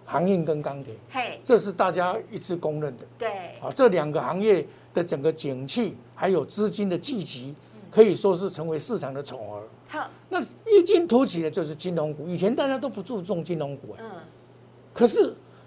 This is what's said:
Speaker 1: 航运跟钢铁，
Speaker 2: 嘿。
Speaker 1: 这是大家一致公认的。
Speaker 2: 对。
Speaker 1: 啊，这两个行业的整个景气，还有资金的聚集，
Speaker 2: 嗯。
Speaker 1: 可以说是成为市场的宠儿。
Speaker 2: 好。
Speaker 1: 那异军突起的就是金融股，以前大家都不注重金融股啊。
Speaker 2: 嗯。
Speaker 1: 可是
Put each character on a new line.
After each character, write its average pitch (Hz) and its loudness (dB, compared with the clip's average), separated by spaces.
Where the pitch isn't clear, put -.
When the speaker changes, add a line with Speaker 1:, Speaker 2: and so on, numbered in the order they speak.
Speaker 1:
航 151 0
运 185 2
跟 151 -2
钢 143 -8
铁， 147 -14
Speaker 2:
嘿。 226 -8
Speaker 1:
这 240 6
是 185 -4
大 185 0
家 180 0
一 208 -10
致 175 -6
公 156 -4
认 139 -6
的。 110 -18
Speaker 2:
对。 226 -4
Speaker 1:
啊， - -6
这 262 8
两 165 2
个 147 -2
行 156 -2
业 196 4
的 180 2
整 170 -4
个 156 2
景 135 -6
气， 175 -2
还 - 0
有 170 2
资 208 -2
金 202 -2
的 175 0
聚 214 -4
集， 139 -6
Speaker 2:
嗯。 - -20
Speaker 1:
可 220 10
以 196 4
说 196 2
是 180 -2
成 165 -8
为 160 -4
市 208 -4
场 135 -6
的 139 -8
宠 131 -10
儿。 104 -10
Speaker 2:
好。 294 -8
Speaker 1:
那 359 0
异 415 10
军 349 4
突 254 6
起 170 -2
的 156 -2
就 165 -2
是 151 -8
金 175 -4
融 151 0
股， 151 -10
以 180 -4
前 190 2
大 294 0
家 269 0
都 269 -4
不 202 -8
注 226 -6
重 175 -4
金 165 -4
融 143 -6
股 107 -14
啊。 - -18
Speaker 2:
嗯。 220 -14
Speaker 1:
可 226 4
是 320 6